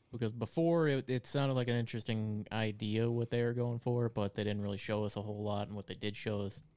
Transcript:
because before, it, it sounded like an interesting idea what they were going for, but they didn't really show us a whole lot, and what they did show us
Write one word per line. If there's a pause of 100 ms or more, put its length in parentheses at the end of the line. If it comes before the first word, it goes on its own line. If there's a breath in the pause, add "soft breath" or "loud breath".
(120)
because
before,
it,
it
sounded
like
an
interesting
idea
what
they
were
going
for,
but
they
didn't
really
show
us
a
whole
lot,
and
what
they
did
show
us (160)